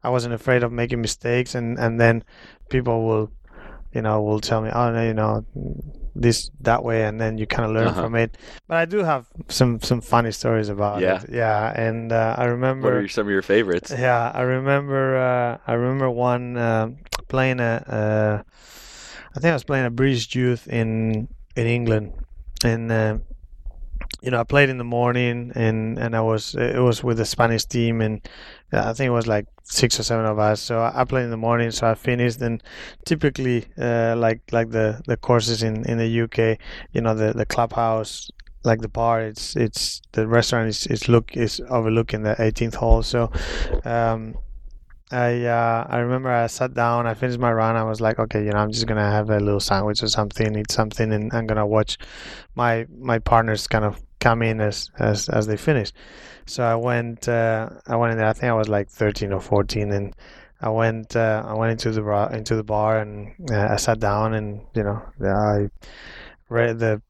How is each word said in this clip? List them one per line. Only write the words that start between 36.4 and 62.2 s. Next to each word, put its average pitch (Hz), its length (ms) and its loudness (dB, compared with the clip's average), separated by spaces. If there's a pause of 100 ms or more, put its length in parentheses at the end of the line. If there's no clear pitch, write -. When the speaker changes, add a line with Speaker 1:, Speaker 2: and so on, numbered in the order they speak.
Speaker 1:
you - 80 0
know, 113 120 2
the, 110 200 2
the 110 120 -2
clubhouse, 113 840 -2 (320)
like, 113 160 4
the 113 80 -6
bar, 117 320 0
it's, 110 380 -6
it's, - 440 -2 (120)
the 110 120 2
restaurant 117 440 2
is, - 180 -6
is 123 220 -2
look-, 117 260 4
is 117 340 -2
overlooking 113 540 0
the 107 180 0
eighteenth 110 340 0
hole. 113 280 6
So, 117 260 0 (540)
um, 113 540 -2 (760)
I, 120 340 0
uh, 117 440 2
I 120 80 0
remember 127 320 0
I 117 180 2
sat 127 260 -4
down, 120 340 2
I 113 60 -2
finished 123 260 -2
my 120 120 2
run, 113 240 2
I 113 80 0
was 110 160 -4
like, 113 180 2
"Okay, 107 280 0
you 104 60 0
know, 104 60 2
I'm 107 140 2
just 113 160 -2
gonna 107 240 2
have 107 180 2
a 107 100 4
little 104 200 2
sandwich 101 420 0
or 110 60 -2
something, 107 500 0
eat 104 140 -4
something, 110 400 0
and 107 220 -2
I'm 117 120 -2
gonna 107 220 0
watch 107 300 2 (580)
my, 117 320 0 (100)
my 120 220 0
partners 113 480 2
kind 107 180 0
of 101 160 -4 (180)
come 117 220 4
in 110 180 0
as, 107 380 -2
as, 107 320 0
as 110 160 0
they 107 120 -2
finish." 127 340 0 (560)
So - 160 -4
I 117 120 4
went, 117 520 -2
uh, 113 420 0 (160)
I 117 100 -2
went 117 180 2
in 113 40 0
there. 110 100 2
I 110 60 4
think 123 160 0
I 117 40 2
was, 107 160 2
like, 101 200 0
thirteen 104 440 0
or 95 80 -2
fourteen, 104 500 0
and 101 240 -4 (460)
I 110 80 -2
went, 113 460 -2
uh, 110 300 2
I 110 80 -8
went 113 200 0
into 113 180 -2
the 110 100 0
bar, 104 320 0